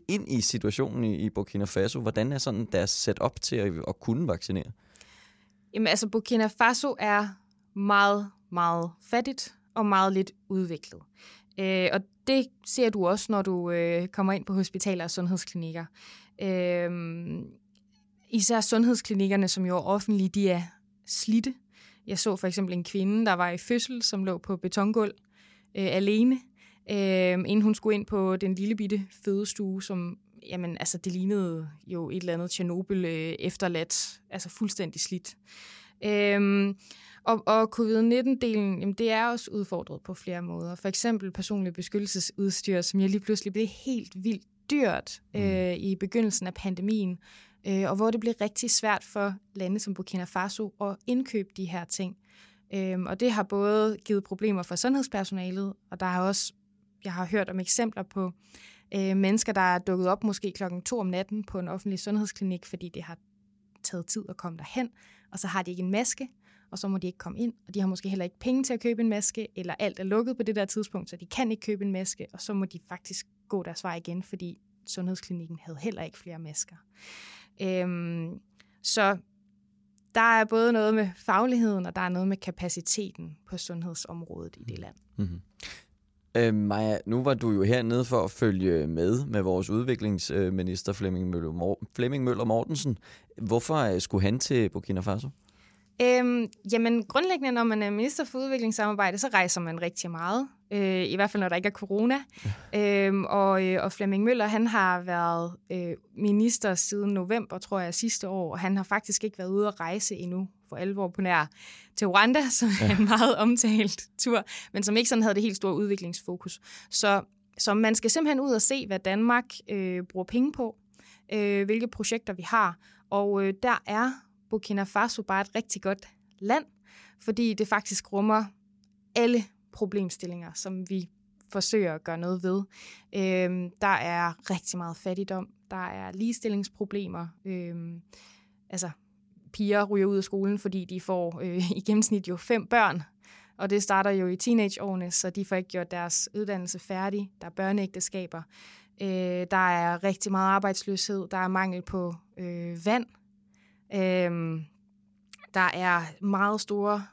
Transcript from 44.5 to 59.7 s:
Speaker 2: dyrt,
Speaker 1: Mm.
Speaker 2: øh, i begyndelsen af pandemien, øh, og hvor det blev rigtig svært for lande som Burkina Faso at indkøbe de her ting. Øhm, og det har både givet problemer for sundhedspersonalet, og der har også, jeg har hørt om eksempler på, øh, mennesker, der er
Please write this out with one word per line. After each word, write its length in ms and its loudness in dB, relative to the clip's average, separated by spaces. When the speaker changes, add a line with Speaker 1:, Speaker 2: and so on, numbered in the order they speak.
Speaker 2:
dyrt, 520 0
Speaker 1:
Mm. 60 -2
Speaker 2:
øh, 360 2
i 200 -2
begyndelsen 500 0
af 80 -8
pandemien, 640 -2
øh, 240 0
og 60 0
hvor 140 2
det 100 0
blev 200 0
rigtig 300 -2
svært 340 2
for 300 -2
lande 260 -2
som 140 -6
Burkina 300 -6
Faso 560 -4
at 160 -4
indkøbe 500 -2
de 80 -6
her 200 -6
ting. 320 -6
Øhm, 320 -2
og 140 -4
det 120 4
har 100 0
både 640 2
givet 200 0
problemer 380 -2
for 140 -8
sundhedspersonalet, 960 -2
og 100 -10
der 60 -2
har 160 0
også, 300 0
jeg 80 -6
har 140 -4
hørt 240 0
om 100 -4
eksempler 420 -2
på, 300 -4
øh, 220 0
mennesker, 360 2
der 80 2
er 180 6